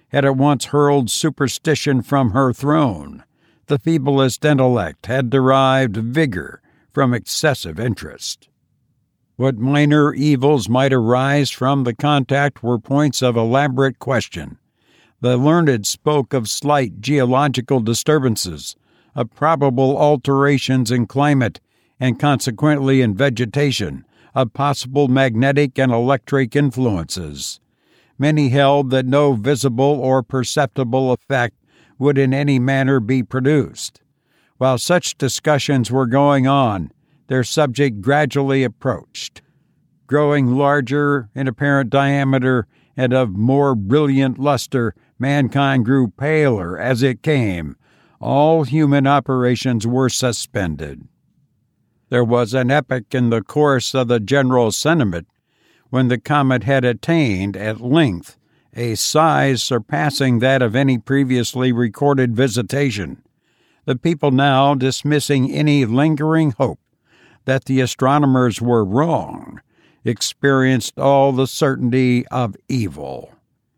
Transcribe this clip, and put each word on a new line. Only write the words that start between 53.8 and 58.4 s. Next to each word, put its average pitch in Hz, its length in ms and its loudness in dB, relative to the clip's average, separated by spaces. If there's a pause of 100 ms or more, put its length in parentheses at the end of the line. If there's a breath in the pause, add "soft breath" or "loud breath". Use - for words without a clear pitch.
of 131 120 0
the 120 120 2
general 127 520 2
sentiment 110 560 0 (640)
when 127 180 0
the 120 120 0
comet 131 440 0
had 135 220 2
attained, 110 720 0
at 107 240 -6
length, 123 560 0 (360)